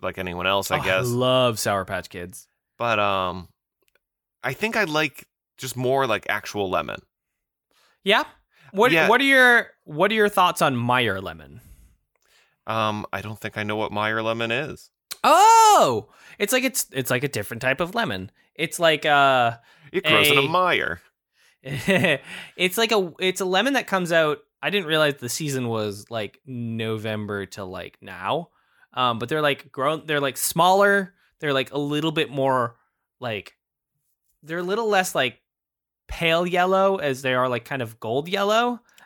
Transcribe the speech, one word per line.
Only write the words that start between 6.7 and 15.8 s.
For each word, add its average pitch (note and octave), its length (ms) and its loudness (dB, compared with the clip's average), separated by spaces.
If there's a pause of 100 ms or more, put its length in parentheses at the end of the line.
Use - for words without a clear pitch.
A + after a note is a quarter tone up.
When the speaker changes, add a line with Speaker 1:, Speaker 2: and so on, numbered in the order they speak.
Speaker 2:
Yeah. A3 180 2 (480)
What, G#3 220 4
Speaker 1:
Yeah. D#3+ 160 4
Speaker 2:
what A#3 100 6
are C#4 60 2
your, B3+ 460 4 (120)
what E3+ 260 0
are A3+ 60 -2
your G#3 140 4
thoughts F3+ 320 2
on D3 160 2
Meyer A#2+ 420 0
lemon? D#2+ 400 -14 (1080)
Speaker 1:
Um, G#2+ 480 -2
I G2 80 -6
don't G#2+ 180 -12
think G#2+ 180 -12
I G#2+ 60 -4
know G#2+ 140 -4
what G#2+ 160 -4
Meyer G#2+ 280 -2
lemon A2+ 300 -4
is. C3+ 400 -8 (320)
Speaker 2:
Oh, F#4 880 6 (280)